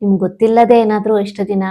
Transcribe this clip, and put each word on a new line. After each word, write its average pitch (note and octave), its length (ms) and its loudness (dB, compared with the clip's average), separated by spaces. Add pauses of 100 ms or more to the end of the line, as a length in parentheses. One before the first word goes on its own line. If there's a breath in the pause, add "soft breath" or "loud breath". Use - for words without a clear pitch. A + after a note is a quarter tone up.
ನಿಮ್ಗೆ G3 180 0
ಗೊತ್ತಿಲ್ಲದೆ A3+ 600 2
ಏನಾದ್ರೂ G#3+ 400 -2
ಇಷ್ಟು G3+ 280 -6
ದಿನ G3 240 -4